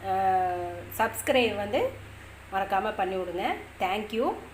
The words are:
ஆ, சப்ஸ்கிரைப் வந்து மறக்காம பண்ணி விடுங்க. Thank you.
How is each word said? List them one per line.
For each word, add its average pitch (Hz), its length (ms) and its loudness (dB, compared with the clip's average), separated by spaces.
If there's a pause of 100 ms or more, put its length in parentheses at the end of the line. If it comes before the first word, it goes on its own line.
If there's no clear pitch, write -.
ஆ, 190 60 0 (840)
சப்ஸ்கிரைப் 226 580 4
வந்து 240 340 0 (640)
மறக்காம 196 420 0
பண்ணி 190 200 0
விடுங்க. 185 400 -2 (260)
Thank 208 400 0
you. 320 160 2 (180)